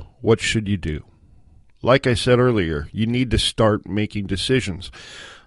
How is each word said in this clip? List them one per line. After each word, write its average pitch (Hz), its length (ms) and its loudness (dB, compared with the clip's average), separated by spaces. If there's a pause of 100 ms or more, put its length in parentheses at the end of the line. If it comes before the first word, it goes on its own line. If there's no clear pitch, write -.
(200)
what 110 200 2
should 107 280 -2
you 101 80 0
do? 78 280 -6 (800)
Like 135 240 4
I 123 80 2
said 123 240 2
earlier, 90 540 0
you 107 140 -2
need 123 260 -2
to 110 60 2
start 107 500 0
making 104 380 -4
decisions. 95 640 -2 (540)